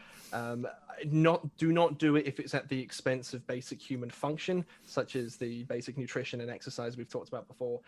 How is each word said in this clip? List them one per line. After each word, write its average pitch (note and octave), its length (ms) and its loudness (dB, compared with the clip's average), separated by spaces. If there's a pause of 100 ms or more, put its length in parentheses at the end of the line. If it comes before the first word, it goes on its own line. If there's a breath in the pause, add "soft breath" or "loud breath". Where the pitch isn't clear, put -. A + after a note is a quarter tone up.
(340 loud breath)
Um, A#2+ 340 -2 (380)
not, D#3+ 520 4
do E3 140 4
not E3 260 6
do D3+ 200 6
it C#3+ 100 4
if C#3 120 -2
it's - 140 -4
at C#3 140 -2
the C3 120 -2
expense B2+ 540 -2
of B2 140 -10
basic B2+ 340 -6
human B2 280 -4
function, D#3 560 -2 (180 soft breath)
such - 320 -2
as A#2+ 220 -4
the A#2+ 260 -4
basic B2 340 -4
nutrition B2 440 -4
and A#2+ 100 -6
exercise A#2+ 460 -6
we've A#2+ 120 -8
talked B2+ 200 -6
about A#2 180 -8
before, A#2+ 400 -4